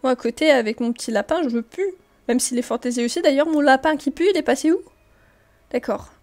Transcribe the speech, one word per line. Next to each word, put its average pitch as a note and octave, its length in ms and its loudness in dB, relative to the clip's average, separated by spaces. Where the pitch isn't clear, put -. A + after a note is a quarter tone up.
Moi, C4 120 0
à - 20 0
côté, A#3+ 340 -2
avec A#3+ 300 2
mon A#3+ 140 -2
petit - 180 -8
lapin, A3+ 320 -2
je C4+ 60 -2
veux A#3 120 -2
plus. F#4 300 -6
Même A#3+ 100 2
s'il B3 180 -4
est B3 40 -2
fantasy A#3+ 420 -4
aussi. A#3+ 180 -4
D'ailleurs, D4 260 4
mon D#4 120 0
lapin C#4+ 380 4
qui C#4+ 140 -4
pue, F4 200 2
il F#4 60 2
est D4+ 40 -2
passé C4+ 300 0
où ? G4 80 2
D'accord. A3 500 -6